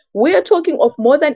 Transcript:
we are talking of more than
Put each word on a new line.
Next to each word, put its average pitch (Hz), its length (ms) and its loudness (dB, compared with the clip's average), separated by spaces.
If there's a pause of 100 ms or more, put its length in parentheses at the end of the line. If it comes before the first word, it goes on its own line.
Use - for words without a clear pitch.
(140)
we 269 220 0
are 359 80 0
talking 339 360 -2
of 233 200 0
more 247 180 2
than 294 180 -2